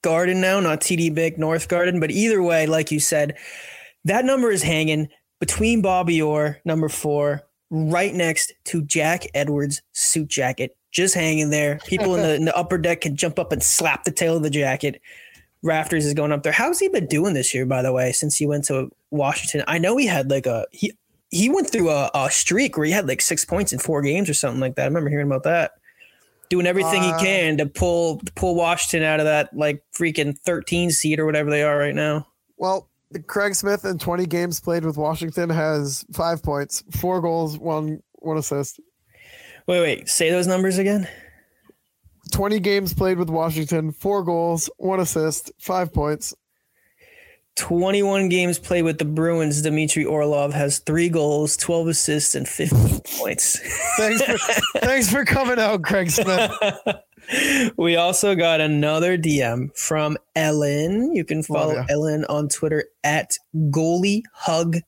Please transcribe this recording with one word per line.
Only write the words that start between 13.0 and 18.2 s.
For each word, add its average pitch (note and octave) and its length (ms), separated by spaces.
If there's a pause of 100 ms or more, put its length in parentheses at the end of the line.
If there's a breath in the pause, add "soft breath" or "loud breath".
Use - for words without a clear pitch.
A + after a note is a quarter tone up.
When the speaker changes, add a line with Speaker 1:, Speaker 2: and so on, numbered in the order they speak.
Speaker 1:
can D3 120
jump E3 240
up E3 140
and C#3+ 100
slap - 400
the F3+ 80
tail E3 260
of D#3+ 60
the D3+ 80
jacket. C#3 500 (640 loud breath)
Rafters D#3 420
is D3 100
going D3 180
up C#3+ 100
there. D3+ 100
How's D#4 280
he G4 80
been A3+ 180
doing E3 280
this B2+ 200
year, B2+ 120
by B2+ 160
the C3 100
way, B2+ 180
since D3 260